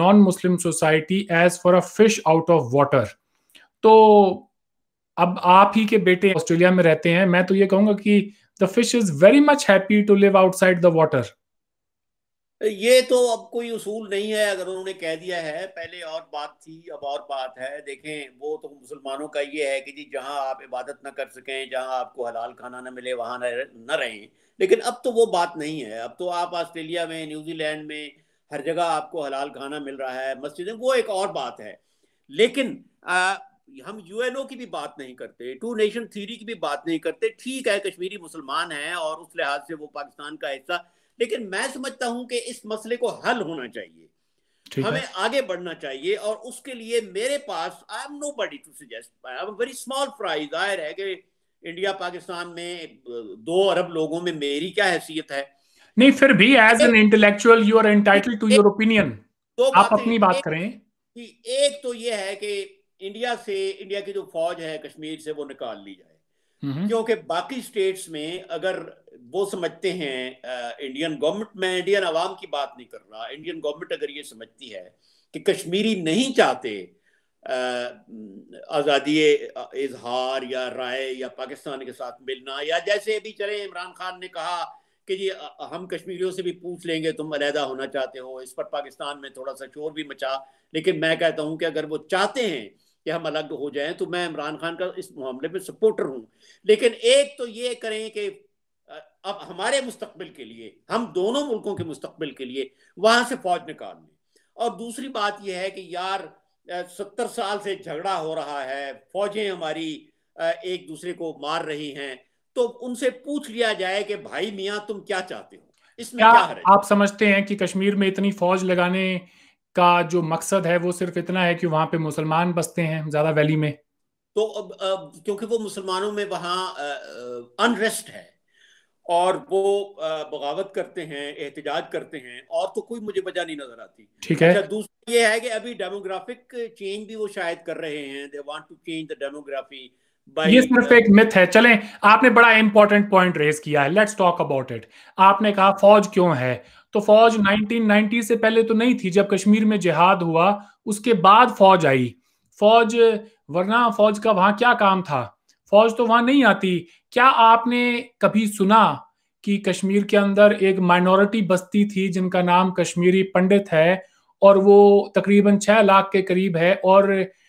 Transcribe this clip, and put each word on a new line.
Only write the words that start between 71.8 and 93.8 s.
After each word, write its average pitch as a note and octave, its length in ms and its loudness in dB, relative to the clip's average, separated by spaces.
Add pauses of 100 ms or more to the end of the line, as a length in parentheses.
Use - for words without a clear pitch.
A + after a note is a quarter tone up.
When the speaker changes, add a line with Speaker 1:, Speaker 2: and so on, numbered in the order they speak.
Speaker 2:
आवाम E3+ 240 -4
की F#3+ 180 -16
बात C#3+ 300 -8
नहीं B2 100 -20
कर A#2 120 -20
रहा, G#2+ 300 -18
इंडियन D#3 320 -14
गवर्नमेंट D3+ 320 -8
अगर D3 180 -8
ये C#3+ 120 -16
समझती A2+ 460 -20
है F#2+ 280 -20 (380)
कि - 60 -14
कश्मीरी G3 640 -2
नहीं G3+ 300 0
चाहते, B2 640 -2 (520)
अ, - 60 -10 (1160)
आज़ादी, D3 640 2
अ, B2 400 -8
इजहार B2+ 720 -6
या B2+ 240 -8
राय B2+ 440 -8
या C3 160 -10
पाकिस्तान C3+ 560 -14
के B2 80 -16
साथ A#2+ 200 -14 (100)
मिलना, C3 400 -12
या D#3+ 160 -2
जैसे G#3 380 -2
अभी G#3+ 140 -12
चले G#3 340 -8
इमरान F3+ 220 -14
खान F3+ 340 -14
ने F#3 80 -14
कहा F3 560 -10 (240)
कि F#3+ 80 -6
जी, G3 120 -6
अ, D3 440 -12
हम F3+ 140 -12
कश्मीरियों F#3 440 -8
से F#3 120 -10
भी F3+ 80 -8
पूछ F3 360 -14
लेंगे D#3+ 260 -4
तुम D#3 180 -10
अलहदा D3 320 -4
होना C3 240 -8
चाहते C3+ 320 -8
हो, C3 220 -16
इस C3 120 -20
पर D#3 100 -10
पाकिस्तान C#3+ 600 -12
में C3+ 100 -18
थोड़ा C3 200 -12
सा C3+ 140 -18
शोर D#3 260 -12
भी D3+ 120 -10
मचा। C3+ 420 -8 (280)
लेकिन D#3+ 240 -2
मैं D#3+ 200 -2
कहता D#3+ 240 -2
हूं D3+ 140 -6
कि E3 80 -6
अगर D#3 220 -4
वो D3+ 120 -8 (120)
चाहते G3+ 300 -2
हैं D3 340 -6 (300)
कि D#3+ 60 -8
हम E3 120 -6
अलग D#3 300 -6
हो C#3 220 -8
जाएं, C#3+ 200 -6